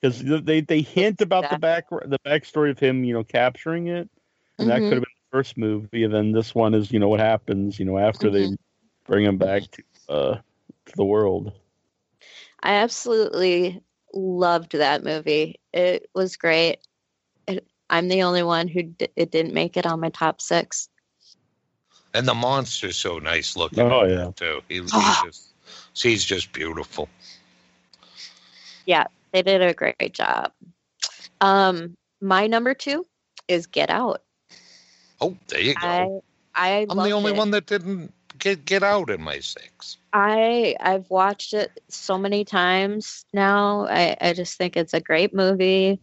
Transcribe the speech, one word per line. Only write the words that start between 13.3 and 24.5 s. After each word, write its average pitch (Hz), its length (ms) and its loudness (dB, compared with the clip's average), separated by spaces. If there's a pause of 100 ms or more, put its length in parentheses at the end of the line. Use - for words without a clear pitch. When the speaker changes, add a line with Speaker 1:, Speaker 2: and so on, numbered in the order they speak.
Speaker 2:
loved 180 600 0
that 147 320 2
movie. 156 540 -2 (120)
It 180 420 0
was 190 220 -2
great. 165 440 2 (680)
It, 190 180 -6 (240)
I'm 170 200 2
the 185 140 4
only 180 200 2
one 170 240 0
who 175 160 -2
d-, 165 320 -6
it 165 160 -2
didn't 160 220 0
make 170 240 -2
it 180 80 -2
on 165 160 -2
my 165 80 -2
top - 320 -2
six. - 480 -4 (1200)
Speaker 3:
And 123 140 0
the 120 80 2
monster's 120 640 -2
so 85 220 -4
nice 80 360 -4
looking 101 340 2
Speaker 1:
Oh, 127 140 4
yeah. 90 320 0
Speaker 3:
too. 80 320 -6